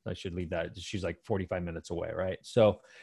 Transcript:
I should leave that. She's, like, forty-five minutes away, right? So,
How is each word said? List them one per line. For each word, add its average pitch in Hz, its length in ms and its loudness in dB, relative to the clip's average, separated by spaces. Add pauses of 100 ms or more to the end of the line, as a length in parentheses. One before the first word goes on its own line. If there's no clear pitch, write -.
I 98 80 -4
should 90 180 -8
leave 87 180 -4
that. 85 280 -2
She's, 90 240 -6
like, 85 220 -4
forty-five 92 400 0
minutes 85 260 -6
away, 85 240 -4
right? 92 280 -2
So, 107 400 6 (200)